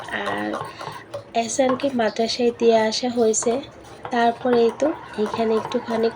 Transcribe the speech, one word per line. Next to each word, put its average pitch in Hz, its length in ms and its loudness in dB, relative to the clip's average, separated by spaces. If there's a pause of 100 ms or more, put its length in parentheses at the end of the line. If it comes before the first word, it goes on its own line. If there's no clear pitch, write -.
(180)
আর 104 320 -4 (840)
এহসানকে 254 600 0
মাদ্রাসায় 233 580 0
দিয়ে 226 260 6
আসা 220 320 0
হয়েছে। 233 440 2 (580)
তারপর 233 420 2
এই 233 240 6
তো 277 100 2 (300)
এখানে 220 380 0
একটুখানি 226 600 -2